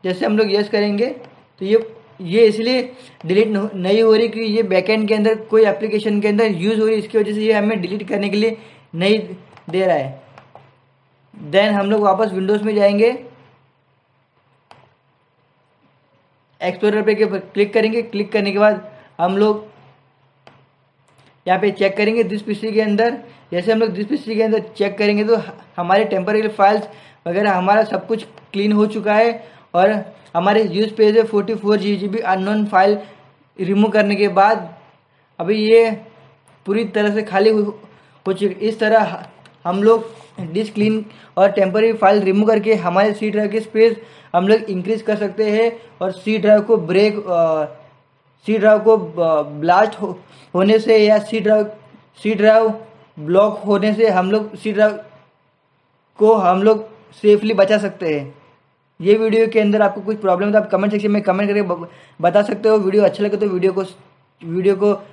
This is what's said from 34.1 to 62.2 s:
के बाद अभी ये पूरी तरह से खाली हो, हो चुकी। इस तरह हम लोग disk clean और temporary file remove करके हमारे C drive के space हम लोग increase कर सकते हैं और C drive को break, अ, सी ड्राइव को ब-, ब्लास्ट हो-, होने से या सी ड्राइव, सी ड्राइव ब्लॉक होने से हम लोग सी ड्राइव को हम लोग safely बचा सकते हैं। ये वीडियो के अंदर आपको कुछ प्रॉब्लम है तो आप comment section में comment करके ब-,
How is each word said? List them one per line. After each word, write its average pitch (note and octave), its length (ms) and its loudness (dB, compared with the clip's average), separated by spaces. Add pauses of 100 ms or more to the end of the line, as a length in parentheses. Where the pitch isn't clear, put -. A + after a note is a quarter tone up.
के G3+ 140 0
बाद F#3+ 440 0 (680)
अभी F#3+ 180 -2
ये A3 340 4 (760)
पूरी A3 220 -2
तरह G#3 280 -2
से G#3+ 80 -4
खाली G#3 260 2
हो, G#3+ 120 2 (640)
हो F#3+ 80 -2
चुकी। F#3+ 200 -2 (140)
इस A3 120 -4
तरह G#3+ 460 0 (400)
हम F#3 180 -2
लोग A3+ 280 2 (320)
disk F#3+ 300 -6
clean G#3+ 320 -2 (320)
और G3 140 4
temporary G3+ 420 2
file G#3 280 2
remove G3 260 2
करके A3 300 2
हमारे F3+ 360 0
C G#3+ 180 -6
drive G#3 200 -2
के A3 80 -4
space A3 380 0 (360)
हम F3+ 140 0
लोग A3 220 2
increase G3+ 320 -4
कर G#3+ 140 -2
सकते G#3 360 -4
हैं A3+ 200 0 (300)
और F#3 160 -4
C G#3+ 240 -2
drive G#3 200 4
को G#3+ 180 2
break, G3 380 0
अ, E3 480 0 (800)
सी A3 120 0
ड्राइव G#3+ 220 6
को A3 180 4
ब-, E3 460 -2 (180)
ब्लास्ट F#3 400 2
हो-, F#3 140 -8 (400)
होने G3+ 240 4
से A3 180 2
या G#3+ 220 6
सी A3 200 -6
ड्राइव, G#3+ 320 0 (520)
सी G#3+ 120 0
ड्राइव A3 340 4 (500)
ब्लॉक F#3+ 460 0
होने G3+ 280 0
से A3 160 2
हम F#3 220 0
लोग G#3+ 240 -4
सी G#3+ 180 -8
ड्राइव G#3+ 260 0 (1200)
को G#3+ 160 4
हम F#3+ 280 2
लोग G#3+ 240 2 (360)
safely G#3+ 300 4
बचा G3 240 2
सकते F#3+ 360 -4
हैं। C#3 200 -8 (680)
ये G3 180 4
वीडियो A3 300 2
के A3+ 120 0
अंदर G#3+ 220 2
आपको G3+ 200 0
कुछ G#3 200 -6
प्रॉब्लम F#3+ 260 0
है G#3 60 -2
तो G#3+ 60 4
आप G#3 120 -4
comment G3+ 200 0
section G#3 200 -2
में G#3 100 0
comment G3+ 280 -2
करके G#3 120 0
ब-, F3 280 -6 (320)